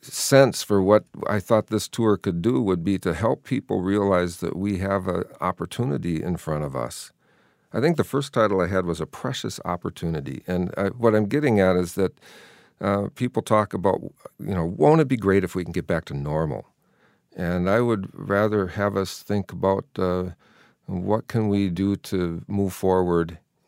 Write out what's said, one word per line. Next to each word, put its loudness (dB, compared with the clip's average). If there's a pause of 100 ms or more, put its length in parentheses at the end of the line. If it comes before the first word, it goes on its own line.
sense 4
for 2
what 6 (240)
I 0
thought 2
this -2
tour 2
could -2
do 0
would 0
be 0
to -2
help -2
people -4
realize 2
that -6
we -2
have -2
an -2 (140)
opportunity -4
in -4
front -6
of -8
us. -10 (600)
I -4
think 2
the 2
first -4
title 4
I 2
had 0
was -2
A -2
Precious -8
Opportunity. -6
And, -2
uh, 0
what 4
I'm 2
getting 2
at 4
is -2
that, -2 (680)
uh, 0
people -4
talk 0
about, 0 (380)
you -4
know, 0
"Won't 4
it 2
be 0
great 4
if -6
we -2
can -8
get -4
back -2
to -10
normal?" -2 (680)
And -2
I 4
would 0
rather 0
have 0
us -4
think -4
about, 0 (140)
uh, -2 (560)
what -2
can 0
we 2
do 0
to -4
move -2
forward, 2 (300)